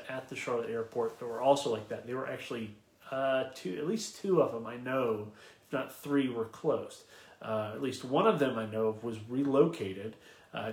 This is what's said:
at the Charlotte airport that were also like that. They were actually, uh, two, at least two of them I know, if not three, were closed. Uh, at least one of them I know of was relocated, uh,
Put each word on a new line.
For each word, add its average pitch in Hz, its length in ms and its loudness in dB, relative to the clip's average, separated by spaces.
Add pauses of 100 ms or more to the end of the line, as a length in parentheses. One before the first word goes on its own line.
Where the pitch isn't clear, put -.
at 131 200 -8
the 120 80 -10
Charlotte 117 340 -2
airport 113 480 -2
that 123 80 -8
were 117 140 -6
also 135 300 4
like 107 180 -2
that. 110 180 -8
They 120 80 -6
were 131 140 -4
actually, 113 460 -8 (360)
uh, 135 340 2 (100)
two, - 240 -6
at 147 80 -4
least - 340 -4
two 185 220 6
of 117 100 4
them 113 140 -6
I 120 100 -8
know, 120 560 0 (340)
if - 60 -14
not 131 220 -4
three, 143 340 2
were 117 160 -2
closed. - 600 -2 (360)
Uh, 107 340 -2
at 139 80 -6
least 131 220 -4
one 147 220 4
of 196 120 6
them 127 200 2
I 110 80 -2
know 110 220 2
of 110 140 -2
was 113 160 -4 (100)
relocated, 131 880 2 (380)
uh, 113 180 -4